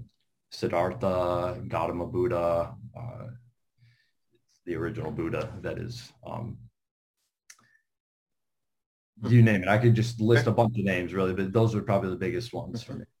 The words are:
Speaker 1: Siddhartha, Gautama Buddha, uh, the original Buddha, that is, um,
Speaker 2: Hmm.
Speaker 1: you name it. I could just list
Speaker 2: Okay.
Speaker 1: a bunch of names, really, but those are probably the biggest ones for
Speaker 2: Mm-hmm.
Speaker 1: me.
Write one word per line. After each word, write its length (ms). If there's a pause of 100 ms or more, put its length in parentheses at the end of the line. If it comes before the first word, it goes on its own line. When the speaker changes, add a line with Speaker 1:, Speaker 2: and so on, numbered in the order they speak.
(520)
Speaker 1:
Siddhartha, 1160
Gautama 360
Buddha, 720 (200)
uh, 320 (1400)
the 100
original 360
Buddha, 500
that 180
is, 320 (160)
um, 300 (2750)
Speaker 2:
Hmm. 100
Speaker 1:
you 120
name 180
it. 80
I 80
could 160
just 260
list 280
Speaker 2:
Okay. 40
Speaker 1:
a 20
bunch 240
of 60
names, 300
really, 200
but 200
those 220
are 60
probably 280
the 60
biggest 380
ones 300
for 100
Speaker 2:
Mm-hmm. 80
Speaker 1:
me. 40 (160)